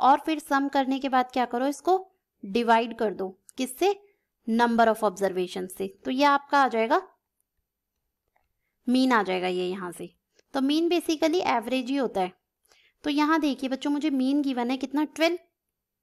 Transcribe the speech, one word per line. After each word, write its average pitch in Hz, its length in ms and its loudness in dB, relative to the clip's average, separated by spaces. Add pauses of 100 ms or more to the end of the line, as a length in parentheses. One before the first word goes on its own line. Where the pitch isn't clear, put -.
और 285 260 6
फिर 320 120 -2
सम 277 300 -2
करने 269 300 0
के 269 100 -4
बाद 254 240 2
क्या 254 120 0
करो, 240 220 -2
इसको 370 400 0 (380)
डिवाइड 226 540 2
कर 208 160 -2
दो। 190 140 -8 (300)
किससे? 349 400 -2 (500)
number 233 380 2
of 220 180 0
observation 185 640 -2
से। 190 180 -8 (180)
तो 262 60 -6
ये 262 140 2
आपका 285 340 2
आ 269 100 4
जाएगा, 233 320 2 (1900)
मीन 254 260 4
आ 220 100 4
जाएगा 185 260 -2
ये 180 180 -2
यहाँ 185 260 -6
से। 175 160 -14 (460)
तो 269 60 -2
मीन 302 300 2
basically 320 560 0
एवरेज 247 440 -2
ही 277 60 -2
होता 226 240 -2
है। 185 120 -2 (720)
तो 302 60 -2
यहाँ 202 300 2
देखिए 254 300 -2
बच्चों, 262 200 -4
मुझे 294 200 -2
मीन 269 320 0
गिवन 247 280 -2
है 269 60 -2
कितना, 277 280 -2
ट्वेल्व 330 340 0 (640)